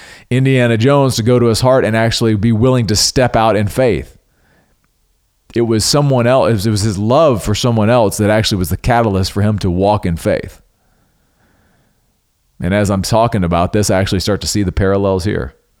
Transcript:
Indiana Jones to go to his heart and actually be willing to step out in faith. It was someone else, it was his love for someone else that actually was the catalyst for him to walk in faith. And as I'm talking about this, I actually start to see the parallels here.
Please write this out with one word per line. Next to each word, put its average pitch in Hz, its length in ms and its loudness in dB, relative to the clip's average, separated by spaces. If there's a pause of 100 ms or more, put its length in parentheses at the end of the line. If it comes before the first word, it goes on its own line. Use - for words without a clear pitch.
(300)
Indiana 123 480 2
Jones 135 400 2
to 113 60 -4
go 123 160 2
to 123 80 2
his 110 140 0
heart 131 240 4
and 107 100 -2
actually 113 400 0
be 107 160 0
willing 120 360 2
to 104 80 0
step 120 400 0
out 110 200 2
in 104 120 0
faith. 92 500 -2 (1400)
It 113 60 0
was 113 220 0
someone 139 440 0
else, 117 400 2
it - 20 2
was 101 120 0
his 101 180 -2
love 120 440 0
for 104 120 -2
someone 113 340 0
else 117 280 2
that 104 120 0
actually 107 300 0
was 87 100 -4
the 90 80 -4
catalyst 110 540 0
for 101 100 -4
him 107 180 0
to 95 120 -2
walk 98 340 0
in 85 120 -2
faith. - 440 -4 (2000)
And 87 140 -2
as 104 160 0
I'm 95 140 -2
talking 113 400 0
about 87 280 0
this, 104 180 0
I 95 100 0
actually 95 200 -2
start 98 220 -4
to - 60 -8
see 104 160 -2
the 90 80 -2
parallels 98 520 0
here. 92 320 -6 (240)